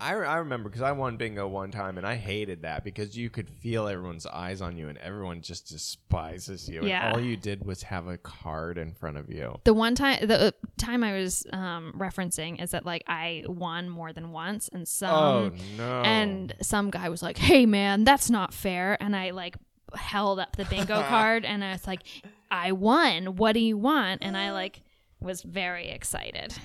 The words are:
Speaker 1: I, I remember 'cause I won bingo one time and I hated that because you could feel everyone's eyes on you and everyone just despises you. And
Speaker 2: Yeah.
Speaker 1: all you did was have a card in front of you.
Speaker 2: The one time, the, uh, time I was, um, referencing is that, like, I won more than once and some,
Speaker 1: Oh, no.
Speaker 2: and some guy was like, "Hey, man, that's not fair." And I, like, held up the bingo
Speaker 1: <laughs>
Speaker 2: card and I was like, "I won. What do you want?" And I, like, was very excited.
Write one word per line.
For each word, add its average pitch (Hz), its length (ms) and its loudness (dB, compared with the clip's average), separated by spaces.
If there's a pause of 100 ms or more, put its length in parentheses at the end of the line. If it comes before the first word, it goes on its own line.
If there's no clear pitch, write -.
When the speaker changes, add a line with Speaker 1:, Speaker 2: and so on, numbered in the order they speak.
Speaker 1:
I, 160 140 -2
I 160 220 0
remember 127 340 -4
'cause 110 100 -10
I 135 120 2
won 131 240 -2
bingo 104 320 -4
one 98 240 -6
time 95 260 -6
and 90 80 -4
I 113 80 -2
hated 101 480 -4
that 76 220 -6
because 104 320 -8
you 117 140 -4
could 110 200 -8
feel 113 380 -2
everyone's 90 380 -6
eyes 90 340 -6
on 87 160 -6
you 78 120 -8
and 73 100 -10
everyone 90 440 -8
just 85 260 -12
despises 85 1000 -4
you. 80 100 -8
And 202 100 0
Speaker 2:
Yeah. 185 240 0
Speaker 1:
all 120 80 2
you 120 160 -2
did 101 300 -6
was 95 160 -6
have 90 240 -6
a 90 100 -6
card 82 600 -6
in 80 160 -6
front 78 220 -8
of 73 120 -10
you. 62 360 -8
Speaker 2:
The 220 100 6
one 226 220 2
time, 269 320 2
the, 226 120 6
uh, - 100 6 (280)
time 240 240 0
I 208 120 0
was, 190 380 -2
um, 170 440 -6
referencing 175 680 -4
is 175 80 -6
that, - 160 -6
like, 170 220 -4
I 165 400 -4
won 175 420 -6
more 165 220 -10
than 165 180 -10
once 170 420 -6
and 180 140 -6
some, - 260 -2
Speaker 1:
Oh, 135 380 6 (260)
no. 123 260 -2
Speaker 2:
and 202 600 2
some 202 280 0
guy 180 180 -4
was 170 160 -4
like, - 140 -4
"Hey, 269 280 10
man, 202 380 6
that's 269 260 8
not 208 240 2
fair." 185 480 0
And 208 140 0
I, 185 160 -2
like, 180 240 -8 (400)
held 202 420 0
up - 160 -4
the 196 120 -4
bingo 202 360 2
Speaker 1:
<laughs> - 60 0
Speaker 2:
card 220 360 4
and 202 200 -2
I 190 80 -4
was 185 160 -8
like, - 160 -6 (480)
"I 180 180 0
won. 190 640 4
What 214 200 4
do 233 60 4
you 226 160 4
want?" 214 460 2
And 196 140 -4
I, 196 160 -2
like, 196 300 -6 (380)
was 180 220 -6
very 175 460 -4
excited. - 680 -6 (100)